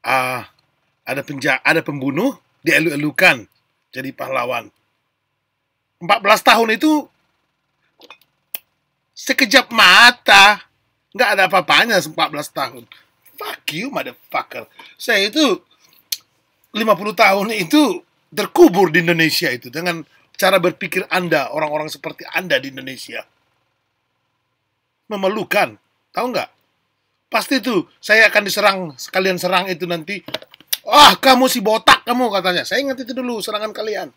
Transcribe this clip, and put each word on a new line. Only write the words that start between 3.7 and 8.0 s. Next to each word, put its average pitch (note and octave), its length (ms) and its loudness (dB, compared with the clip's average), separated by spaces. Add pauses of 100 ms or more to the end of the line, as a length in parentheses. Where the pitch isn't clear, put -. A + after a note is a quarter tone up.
jadi C3 240 -10
pahlawan. B2 560 -6 (1300)
Empat F#3 240 0
belas G3+ 240 2
tahun A3 320 2
itu D#4 320 0 (2000)